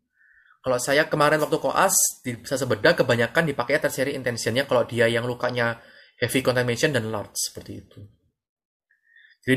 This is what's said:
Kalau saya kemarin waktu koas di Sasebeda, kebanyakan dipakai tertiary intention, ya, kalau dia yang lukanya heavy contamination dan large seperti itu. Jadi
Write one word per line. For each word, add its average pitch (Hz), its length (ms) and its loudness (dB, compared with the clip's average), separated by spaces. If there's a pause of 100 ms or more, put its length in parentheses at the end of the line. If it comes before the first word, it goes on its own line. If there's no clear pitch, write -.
(640)
Kalau 127 160 0
saya 143 260 2
kemarin 151 320 2
waktu 147 240 0
koas 185 320 2 (300)
di 123 180 -4
Sasebeda, 139 540 0
kebanyakan 123 560 2
dipakai 139 260 -2
tertiary 139 400 -2
intention, 120 380 -4
ya, 139 100 0
kalau 123 220 2
dia 117 180 2
yang 117 220 0
lukanya 120 500 -2 (400)
heavy 127 240 0
contamination 123 480 0
dan 110 220 -2
large 101 260 -8
seperti - 340 -10 (140)
itu. - 140 -20 (1500)
Jadi 127 100 4